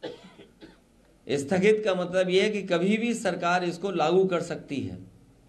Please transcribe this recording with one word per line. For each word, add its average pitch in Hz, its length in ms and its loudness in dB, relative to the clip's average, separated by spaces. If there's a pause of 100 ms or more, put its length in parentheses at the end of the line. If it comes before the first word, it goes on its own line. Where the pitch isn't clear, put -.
(1300)
स्थगित 190 560 2
का 190 100 2
मतलब 180 340 0
ये 185 140 4
है 214 60 2
कि 202 140 -4
कभी 185 340 2
भी 233 160 0
सरकार 175 500 0
इसको 175 280 -4
लागू 170 340 4
कर 175 160 0
सकती 143 400 -6
है। 90 320 -10 (360)